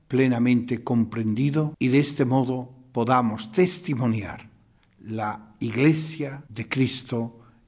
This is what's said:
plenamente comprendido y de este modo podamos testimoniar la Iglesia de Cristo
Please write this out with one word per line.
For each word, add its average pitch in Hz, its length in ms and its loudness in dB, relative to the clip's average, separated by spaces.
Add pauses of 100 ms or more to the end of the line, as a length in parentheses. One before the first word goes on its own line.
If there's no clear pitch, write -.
plenamente 123 800 2
comprendido 123 920 0
y 127 100 0
de 135 100 6
este 143 240 0
modo 127 480 0 (220)
podamos 117 580 0
testimoniar 120 1000 -2 (520)
la 107 580 -8
Iglesia 139 880 0
de 113 220 -10
Cristo 120 720 -2 (280)